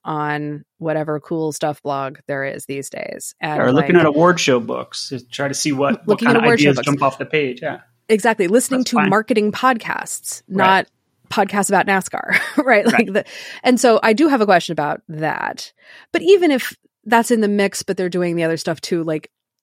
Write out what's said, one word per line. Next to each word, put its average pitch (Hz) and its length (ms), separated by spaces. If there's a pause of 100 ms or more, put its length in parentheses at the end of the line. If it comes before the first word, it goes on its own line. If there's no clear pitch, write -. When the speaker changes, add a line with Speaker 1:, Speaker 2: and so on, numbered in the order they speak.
Speaker 1:
on 147 600 (140)
whatever 156 400
cool 156 320
stuff 151 320
blog 139 360 (100)
there 139 160
is - 220
these 139 220
days. - 520
And, 151 200
Speaker 2:
Or 123 120
looking 160 240
Speaker 1:
like, 170 60
Speaker 2:
at 160 40
award 165 320
show 127 220
books 123 480
to 127 180
try 139 220
to 139 60
see 151 180
what, 143 340
what - 20
Speaker 1:
looking 226 200
at - 60
Speaker 2:
kind - 40
of 226 60
Speaker 1:
award 233 160
show 147 40
Speaker 2:
ideas 139 120
Speaker 1:
books. - 100
Speaker 2:
jump 143 160
off 135 160
the 135 80
page. 135 360
Yeah. 151 180 (280)
Speaker 1:
Exactly. 220 380
Listening 254 340
Speaker 2:
That's 240 100
Speaker 1:
to 240 60
Speaker 2:
fine. 196 140
Speaker 1:
marketing 214 400
podcasts, - 960
Speaker 2:
Right. 185 80
Speaker 1:
not 190 300 (440)
podcasts 196 400
about 185 160
nascar, - 520 (180)
<laughs> 294 80
right? 254 200
Speaker 2:
Right. 226 80
Speaker 1:
Like 233 200
the, 196 120 (400)
and 247 160
so 233 220
I 220 100
do 285 160
have 269 120
a 208 60
question 180 260
about 151 360
that. - 640 (400)
But 339 100
even 349 300
if - 240 (300)
that's 233 260
in 226 80
the 208 80
mix, 202 340
but 190 140
they're 185 120
doing 175 280
the 170 80
other 160 140
stuff 165 220
too, 170 220
like, 156 280 (320)